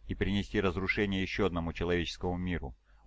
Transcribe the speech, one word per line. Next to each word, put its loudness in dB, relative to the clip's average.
и -4
принести 0
разрушение 2
еще 2
одному 0
человеческому 0
миру. -4